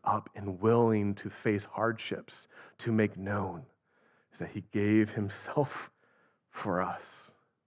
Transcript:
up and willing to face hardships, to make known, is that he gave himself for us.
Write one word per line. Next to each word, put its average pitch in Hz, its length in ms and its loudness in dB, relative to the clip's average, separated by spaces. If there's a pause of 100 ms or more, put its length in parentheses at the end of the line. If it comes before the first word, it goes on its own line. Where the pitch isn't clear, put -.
up 104 320 0
and 98 240 -6
willing 110 560 4
to 101 140 -10 (120)
face 104 220 2
hardships, - 840 -6 (320)
to 117 140 -2
make 107 240 2
known, 95 460 -4 (720)
is - 60 -16
that - 120 -8
he 101 120 -8 (100)
gave 104 380 4
himself - 600 -2 (840)
for 90 280 -2
us. 90 220 -4 (640)